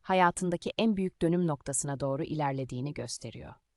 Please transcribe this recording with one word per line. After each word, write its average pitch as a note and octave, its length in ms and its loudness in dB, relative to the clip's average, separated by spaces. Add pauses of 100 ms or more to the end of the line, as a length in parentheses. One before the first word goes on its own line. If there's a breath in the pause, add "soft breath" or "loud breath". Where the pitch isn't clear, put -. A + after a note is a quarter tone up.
hayatındaki F3+ 760 2
en G#3+ 180 4
büyük F#3 260 -2
dönüm F3 240 4
noktasına C#3+ 540 -2
doğru C#3 240 -2
ilerlediğini C#3 720 -4
gösteriyor. A#2+ 600 -10 (220)